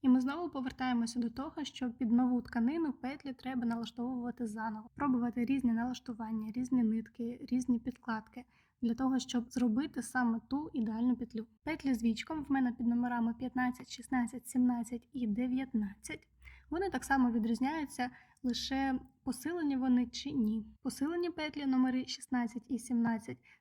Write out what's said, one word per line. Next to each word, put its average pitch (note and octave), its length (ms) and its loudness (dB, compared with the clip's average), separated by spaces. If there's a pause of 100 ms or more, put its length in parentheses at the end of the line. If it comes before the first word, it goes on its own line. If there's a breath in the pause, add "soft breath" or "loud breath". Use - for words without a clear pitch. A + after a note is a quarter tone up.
І C4+ 80 4
ми B3+ 120 8
знову D4 280 -2
повертаємося B3 680 -2
до A#3 100 0
того, C#4 340 -8
що B3 280 -4
під A#3 200 0
нову B3 300 4
тканину C4 520 0
петлі C4+ 400 -8
треба B3+ 320 -4
налаштовувати A#3+ 840 -4
заново, A3 480 -6
пробувати B3 500 0
різні B3+ 280 2
налаштування, A3+ 800 -4
різні B3 320 2
нитки, A3+ 560 -2 (100)
різні B3 300 2
підкладки, A#3+ 680 -8 (360 soft breath)
для A#3 120 2
того, C4 260 4
щоб A#3+ 320 -2
зробити B3 500 2
саме A#3 380 0
ту D4 340 -4
ідеальну A#3 420 2
петлю. A3+ 320 -6 (160)
Петлі D4 300 -2
з A3+ 100 -2
вічком B3+ 400 0
в - 80 -2
мене C4 200 4
під A#3 160 -2
номерами A#3+ 460 0
п'ятнадцять, B3 580 -2
шістнадцять, B3 560 -2
сімнадцять A#3+ 680 0
і B3 140 -2
дев'ятнадцять. B3 1000 -2 (420 loud breath)
Вони F#4 200 0
так - 160 -4
само B3+ 260 4
відрізняються, B3+ 800 0 (340 loud breath)
лише C4 560 0 (240)
посилені D4 540 -2
вони B3 300 4
чи C4 240 -8
ні. A3 340 0 (160)
Посилені E4+ 480 -2
петлі D4+ 360 -6
номери B3+ 400 4
шістнадцять A#3+ 640 -4
і B3 100 -2
сімнадцять A#3 580 0 (240 soft breath)